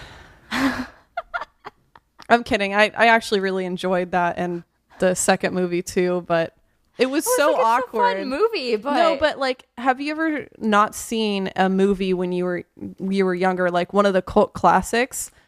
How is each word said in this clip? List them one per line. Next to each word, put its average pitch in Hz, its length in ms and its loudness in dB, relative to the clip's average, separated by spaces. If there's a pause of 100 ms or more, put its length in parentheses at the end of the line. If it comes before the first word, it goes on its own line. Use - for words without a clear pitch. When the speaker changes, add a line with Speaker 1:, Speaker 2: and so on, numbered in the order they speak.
(520)
Speaker 1:
<laughs> - 0 - (1800)
I'm 240 140 4
kidding. 202 300 -2
I, 208 220 4
I 226 120 4
actually 226 340 2
really 190 240 -2
enjoyed 180 460 -2
that 175 260 0
and 175 260 -4 (360)
the 180 160 2
second 190 380 0
movie 180 280 -2
too, 180 460 -2
but 165 280 -2 (420)
it 247 100 2
was 277 180 -2
Speaker 2:
Well, 494 80 0
it's - 40 2
Speaker 1:
so 302 140 4
Speaker 2:
like, - 80 0
it's - 40 2
a - 40 2 (200)
Speaker 1:
awkward. - 300 0
Speaker 2:
fun - 120 -6
movie, 294 460 0
but 254 180 -2
Speaker 1:
No, 311 260 2
but, 277 200 0
like, 262 260 -4 (140)
have 254 200 0
you 294 120 -6
ever 311 360 -4 (120)
not 208 340 2
seen 208 640 -2
a 190 120 2
movie 190 460 2
when 180 180 -2
you 180 140 -2
were, 175 180 -4 (360)
you 190 260 0
were 185 80 0
younger, 180 380 0
like 175 220 0
one 202 120 4
of 196 80 2
the 185 80 2
cult - 320 2
classics, 190 800 0 (160)